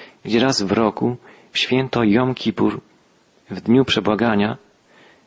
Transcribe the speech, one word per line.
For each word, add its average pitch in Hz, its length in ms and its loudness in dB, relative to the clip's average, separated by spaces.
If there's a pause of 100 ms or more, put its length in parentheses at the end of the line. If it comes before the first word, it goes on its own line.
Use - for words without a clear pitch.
(260)
gdzie 110 140 0
raz 131 220 0
w 95 100 -4
roku, 113 460 0 (340)
w - 60 -8
święto 127 460 0
Jom 123 320 2
Kippur, 104 460 -2 (680)
w 92 120 -10
dniu 120 240 4
przebłagania, 107 720 0 (680)